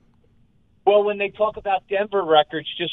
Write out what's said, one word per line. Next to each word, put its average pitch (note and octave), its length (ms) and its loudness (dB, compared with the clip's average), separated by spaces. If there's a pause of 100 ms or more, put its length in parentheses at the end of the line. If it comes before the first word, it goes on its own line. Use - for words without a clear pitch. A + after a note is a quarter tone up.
(880)
Well, G#3 160 6
when G#3 140 -2
they G3 140 -4
talk G#3+ 260 -4
about G3 320 -4
Denver G3 340 -2
records, D#3 540 2
just E3+ 160 -6